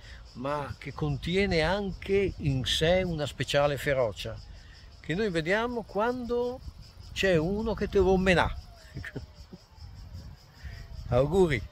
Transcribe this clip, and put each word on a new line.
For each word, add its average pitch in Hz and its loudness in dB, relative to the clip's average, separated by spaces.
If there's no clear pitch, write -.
ma 135 -4
che 139 -10
contiene 165 0
anche 196 0
in 131 0
sé 175 2
una 160 -2
speciale 143 0
ferocia, 117 -2
che 151 -4
noi 208 0
vediamo 208 0
quando 240 -2
c'è 190 4
uno 202 0
che 165 -2
te 202 2
vuol 190 6
menà. 175 6
<laughs> - -10
Auguri! 147 4